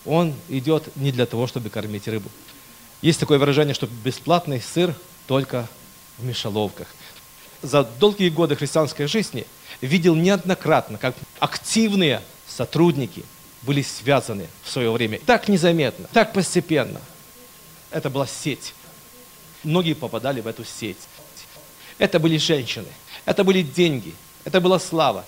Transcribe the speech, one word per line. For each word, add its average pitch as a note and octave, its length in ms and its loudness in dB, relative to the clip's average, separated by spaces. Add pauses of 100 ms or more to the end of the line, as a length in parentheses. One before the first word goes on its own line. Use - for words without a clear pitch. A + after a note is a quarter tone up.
Он D#3+ 300 2 (140)
идет C#3+ 480 -2
не C#3 140 0
для B2 160 2
того, A#2+ 200 -2
чтобы A2+ 240 -8
кормить G#2 360 -8
рыбу. A2 240 -6 (680)
Есть D#3 200 2
такое D3 180 4
выражение, C#3+ 360 4
что - 120 -6
бесплатный B2+ 760 -2
сыр E3+ 340 0 (320)
только B2+ 420 -2 (500)
в A#2 60 -10
мышеловках. G#2+ 640 -4 (720)
За C#3+ 240 2
долгие F3+ 460 2
годы D3+ 260 2
христианской D3 500 0
жизни D#3 380 -4 (360)
видел E3 340 4
неоднократно, E3 840 2
как B2+ 180 -4 (260)
активные F#3 840 0 (240)
сотрудники C#3+ 800 0 (380)
были C#3 200 0
связаны A2+ 640 -2 (160)
в - 80 -12
свое A#2 220 0
время. A2+ 340 0
Так A#3 220 2
незаметно, E3 640 2
так A3 200 2
постепенно. D3+ 680 0 (920)
Это D3 200 -4
была C3 160 -4
сеть. - 480 -8 (880)
Многие D#3+ 300 2
попадали A#2 460 -4
в G#2+ 60 -8
эту A2+ 180 -8
сеть. G#2 340 -10 (1000)
Это F#3+ 220 4
были D#3+ 160 4
женщины, C3+ 500 -2 (380)
это - 200 2
были F#3+ 180 4
деньги, C#3+ 520 0 (300)
это F3+ 160 2
была F#3 180 4
слава. C3 500 0